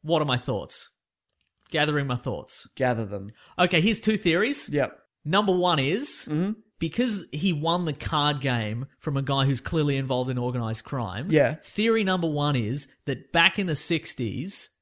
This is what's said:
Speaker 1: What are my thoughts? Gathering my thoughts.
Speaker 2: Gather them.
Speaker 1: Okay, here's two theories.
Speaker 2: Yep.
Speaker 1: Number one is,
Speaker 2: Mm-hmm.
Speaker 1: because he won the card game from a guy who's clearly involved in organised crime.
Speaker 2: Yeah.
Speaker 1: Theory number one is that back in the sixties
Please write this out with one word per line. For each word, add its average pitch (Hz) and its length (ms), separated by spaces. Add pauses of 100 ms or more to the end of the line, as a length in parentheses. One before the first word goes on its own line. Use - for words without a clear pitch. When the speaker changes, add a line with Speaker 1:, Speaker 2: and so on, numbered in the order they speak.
Speaker 1:
What 156 200
are 147 40
my 127 100
thoughts? 104 580 (760)
Gathering 147 360
my 123 100
thoughts. - 580
Speaker 2:
Gather 120 300
them. 98 240 (280)
Speaker 1:
Okay, 175 220
here's 202 220
two 214 160
theories. 208 520
Speaker 2:
Yep. 143 300 (260)
Speaker 1:
Number 196 300
one 175 240
is, 180 500
Speaker 2:
Mm-hmm. 170 220 (280)
Speaker 1:
because 202 520
he 170 220
won 165 320
the 151 80
card 147 480
game 120 460 (120)
from 143 160
a 139 60
guy 135 240
who's 135 160
clearly 147 340
involved 131 340
in 127 80
organised 120 460
crime. 117 460
Speaker 2:
Yeah. 143 240 (100)
Speaker 1:
Theory 220 400
number 185 240
one 147 300
is 120 360 (120)
that - 260
back 170 260
in 190 100
the 160 80
sixties 135 920 (120)